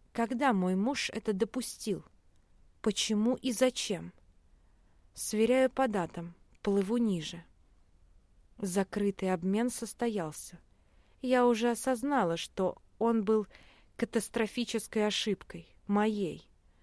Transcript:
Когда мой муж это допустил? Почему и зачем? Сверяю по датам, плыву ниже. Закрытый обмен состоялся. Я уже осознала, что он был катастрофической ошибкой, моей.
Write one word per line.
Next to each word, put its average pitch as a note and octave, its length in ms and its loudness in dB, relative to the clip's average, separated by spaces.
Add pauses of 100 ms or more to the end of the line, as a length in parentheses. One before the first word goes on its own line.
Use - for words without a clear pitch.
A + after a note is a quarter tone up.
(140)
Когда A#3 400 0
мой F#3 220 2
муж A3+ 380 0
это A3 200 -4
допустил? G3+ 680 -4 (800)
Почему A3 540 2
и B3+ 160 -4
зачем? F#3+ 640 0 (1000)
Сверяю B3 560 2
по C4 180 0
датам, E3+ 460 -4 (280)
плыву G3+ 360 2
ниже. E3+ 460 -2 (1120)
Закрытый F#3+ 760 -2
обмен F#3+ 360 0
состоялся. G3+ 880 -6 (640)
Я B3 240 4
уже A#3+ 260 4
осознала, A#3 680 0
что - 440 -4 (160)
он A3+ 260 2
был G#3+ 220 2 (520)
катастрофической A3+ 1080 -2
ошибкой, G3 600 -4 (180)
моей. G3+ 640 0 (340)